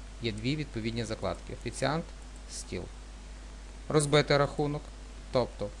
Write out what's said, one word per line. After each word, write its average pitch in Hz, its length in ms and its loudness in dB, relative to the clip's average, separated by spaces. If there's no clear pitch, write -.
Є 117 100 0
дві 110 240 0
відповідні 117 500 -2
закладки: 101 480 -2
офіціант, 135 520 0
стіл. - 320 -4
Розбити 147 480 8
рахунок, 147 440 4
тобто 113 380 2